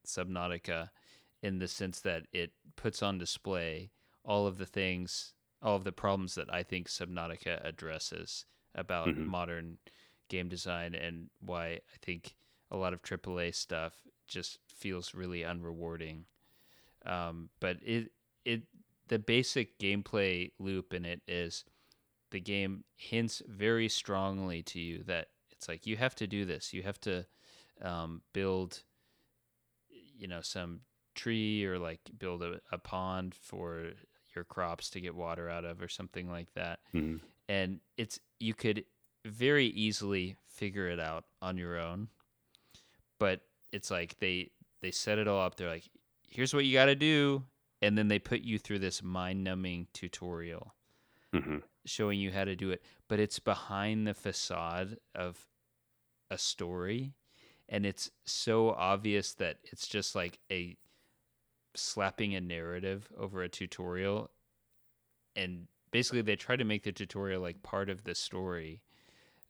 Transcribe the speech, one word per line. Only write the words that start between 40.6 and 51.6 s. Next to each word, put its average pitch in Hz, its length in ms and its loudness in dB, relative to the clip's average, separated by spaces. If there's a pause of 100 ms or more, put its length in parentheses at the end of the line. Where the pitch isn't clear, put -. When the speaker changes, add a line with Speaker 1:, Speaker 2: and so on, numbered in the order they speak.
Speaker 1:
it 87 100 -2
out 80 260 -4 (180)
on 92 140 -2
your 87 220 -2
own, 87 280 -4 (1120)
but 95 220 4 (300)
it's 101 200 -6
like 85 280 -2
they, 90 300 2 (320)
they 92 100 -2
set 107 280 2
it 104 80 4
all 98 180 6
up. 90 100 0
They're 90 140 -2
like, 82 200 -6 (380)
"Here's 131 260 0
what 143 120 6
you 131 80 6
gotta 135 220 12
do," 143 480 6 (380)
and 104 160 8
then 107 100 6
they 104 120 6
put - 220 0
you 110 180 0
through 101 200 -2
this 95 240 0
mind-numbing 92 880 -2
tutorial 85 800 -8 (600)
Speaker 2:
Mm-hmm. 76 240 2 (280)